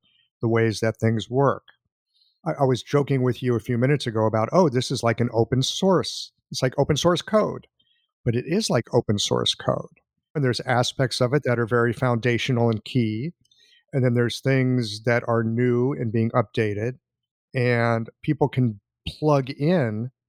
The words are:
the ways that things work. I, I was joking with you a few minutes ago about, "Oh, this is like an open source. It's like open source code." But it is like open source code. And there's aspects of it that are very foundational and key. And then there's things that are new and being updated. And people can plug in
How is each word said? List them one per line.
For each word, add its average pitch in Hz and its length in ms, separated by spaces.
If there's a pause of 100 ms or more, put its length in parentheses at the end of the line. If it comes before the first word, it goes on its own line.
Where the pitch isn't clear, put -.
(420)
the 120 60
ways 113 320
that 113 180
things 113 320
work. 123 340 (840)
I, 160 60 (100)
I - 20
was 131 200
joking 139 400
with 123 180
you 123 140
a 113 40
few 120 180
minutes 135 300
ago 110 180
about, 110 260
"Oh, 170 180
this 123 220
is 131 120
like 117 160
an 120 140
open 117 280
source. - 680 (200)
It's - 100
like 131 160
open 143 200
source 170 240
code." 139 460 (580)
But 117 100
it 123 120
is 196 220
like 131 240
open 113 260
source - 360
code. - 460 (340)
And 151 80
there's 123 180
aspects 127 600
of 123 120
it 147 120
that 123 120
are 120 80
very 120 280
foundational 120 760
and 110 140
key. 117 480 (640)
And 131 100
then 123 100
there's 120 280
things 127 640
that 120 220
are 117 160
new 120 500
and 131 180
being 113 200
updated. 110 680 (580)
And 117 540 (120)
people 147 280
can 117 320 (260)
plug 143 420
in 135 640 (180)